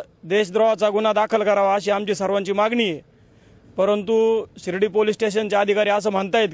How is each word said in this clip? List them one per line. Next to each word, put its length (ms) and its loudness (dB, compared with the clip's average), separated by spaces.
देशद्रोहाचा 680 0
गुन्हा 220 0
दाखल 300 0
करावा 320 2
अशी 160 -2
आमची 240 -2
सर्वांची 380 -2
मागणी 380 0
आहे. 100 -6
परंतु 680 0
शिर्डी 280 -2
पोलीस 280 0
स्टेशनचे 420 -2
अधिकारी 340 2
असं 200 0
म्हणतायत 440 0